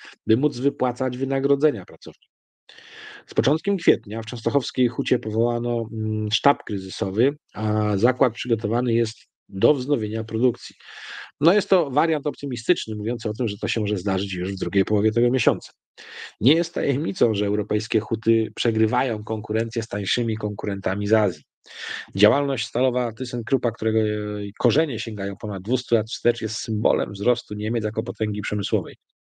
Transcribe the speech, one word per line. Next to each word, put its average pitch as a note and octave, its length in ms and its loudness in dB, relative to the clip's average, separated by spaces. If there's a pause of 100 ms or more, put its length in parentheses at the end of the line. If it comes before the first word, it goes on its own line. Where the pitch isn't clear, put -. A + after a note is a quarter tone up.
(260)
by A2 100 6
móc C3 220 0
wypłacać B2+ 600 0
wynagrodzenia C3+ 680 0
pracownikom. - 460 -18 (960)
Z - 80 -18
początkiem D#3 420 2
kwietnia A2+ 460 2
w A2 40 -10
częstochowskiej B2 640 0
hucie B2 300 0
powołano, A#2 760 0
mm, A2 380 -2
sztab - 340 2
kryzysowy, G2+ 720 -2 (180)
a G#2+ 420 0
zakład A#2+ 380 4
przygotowany A#2 600 0
jest A2+ 360 -2 (220)
do A2+ 220 4
wznowienia A2+ 500 -2
produkcji. A2+ 520 -2 (640)
No, D#3+ 120 6
jest G3+ 180 0
to E3 200 4
wariant D3+ 360 0
optymistyczny, B2+ 680 -2
mówiący A2+ 320 -4
o G#2+ 40 -2
tym, A2+ 160 -2
że G2+ 100 -4
to - 100 -4
się - 120 -2
może G#2 160 0
zdarzyć F#2+ 380 -2
już F#2 180 -4
w F#2+ 60 -6
drugiej F#2 260 0
połowie G#2+ 280 2
tego A#2+ 180 2
miesiąca. B2 420 0 (680)
Nie B2+ 140 6
jest E3 200 0
tajemnicą, C#3 600 0
że G2+ 120 0
europejskie G#2+ 540 0
huty A2 540 0
przegrywają A2+ 720 0
konkurencję A2+ 580 -4
z - 60 -10
tańszymi A2 480 -2
konkurentami G#2 720 -4
z G2+ 60 2
Azji. G#2+ 300 2 (760)
Działalność B2+ 500 4
stalowa B2 460 0
ThyssenKruppa, A#2+ 580 -2
którego, A2 280 0
e, A2 60 4 (540)
korzenie B2+ 400 2
sięgają G2+ 380 -6
ponad G2+ 260 -6
dwustu A#2+ 320 -2
lat A2 160 2
wstecz, - 300 0
jest A2 160 -6
symbolem - 560 0
wzrostu G#2+ 420 0
Niemiec G#2+ 300 -2
jako G#2+ 180 -4
potęgi G#2+ 380 -4
przemysłowej. G2+ 560 -2 (420)